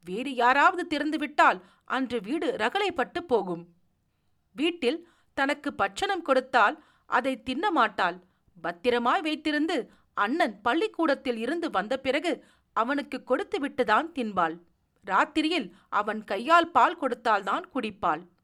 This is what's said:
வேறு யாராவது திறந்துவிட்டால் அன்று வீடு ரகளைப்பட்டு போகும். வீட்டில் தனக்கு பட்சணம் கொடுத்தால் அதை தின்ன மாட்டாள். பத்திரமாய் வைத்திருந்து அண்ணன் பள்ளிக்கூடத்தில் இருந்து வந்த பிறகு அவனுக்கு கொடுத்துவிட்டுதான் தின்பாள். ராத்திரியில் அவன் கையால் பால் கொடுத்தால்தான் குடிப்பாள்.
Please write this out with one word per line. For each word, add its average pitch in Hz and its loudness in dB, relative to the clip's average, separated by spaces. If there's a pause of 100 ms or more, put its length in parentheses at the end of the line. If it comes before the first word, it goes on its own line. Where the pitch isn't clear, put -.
வேறு 247 -6
யாராவது 285 4
திறந்துவிட்டால் 294 2 (260)
அன்று 247 -2
வீடு 240 -2
ரகளைப்பட்டு 349 -2
போகும். 185 -2 (840)
வீட்டில் 330 -2 (260)
தனக்கு 285 -2
பட்சணம் 330 -2
கொடுத்தால் 254 2 (220)
அதை 254 -2
தின்ன 330 -2
மாட்டாள். 208 0 (380)
பத்திரமாய் 240 0
வைத்திருந்து 302 -2 (260)
அண்ணன் 233 -2
பள்ளிக்கூடத்தில் 269 0
இருந்து 285 -4
வந்த 214 -2
பிறகு 277 -2 (280)
அவனுக்கு 262 -2
கொடுத்துவிட்டுதான் 277 0
தின்பாள். 180 -2 (440)
ராத்திரியில் 302 0 (160)
அவன் 208 -2
கையால் 320 2
பால் 320 4
கொடுத்தால்தான் 233 -2
குடிப்பாள். 185 -4 (160)